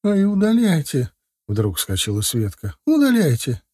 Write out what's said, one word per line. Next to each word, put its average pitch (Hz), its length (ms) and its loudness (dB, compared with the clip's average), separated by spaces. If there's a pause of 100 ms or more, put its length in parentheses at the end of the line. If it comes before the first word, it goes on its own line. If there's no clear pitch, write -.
«Ай, 202 220 2
удаляйте», — 202 840 0 (380)
вдруг 104 300 -2
вскочила 101 420 -4
Светка. 104 540 -6 (100)
«Удаляйте. 233 760 2 (120)